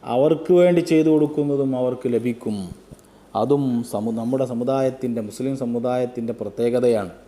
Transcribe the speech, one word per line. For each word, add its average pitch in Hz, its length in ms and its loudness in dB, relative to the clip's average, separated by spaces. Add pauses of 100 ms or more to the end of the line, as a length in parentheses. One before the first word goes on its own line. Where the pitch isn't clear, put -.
അവർക്ക് 151 500 2
വേണ്ടി 175 280 6
ചെയ്തു 156 280 4
കൊടുക്കുന്നതും 143 680 2
അവർക്ക് 127 360 -2
ലഭിക്കും. 110 560 -4 (680)
അതും 127 560 0
സമു-, 110 220 -4
നമ്മുടെ 123 320 -2
സമുദായത്തിൻ്റെ, 127 760 -2
മുസ്ലിം 127 360 -6
സമുദായത്തിൻ്റെ 120 760 -4
പ്രത്യേകതയാണ്. 117 760 0 (180)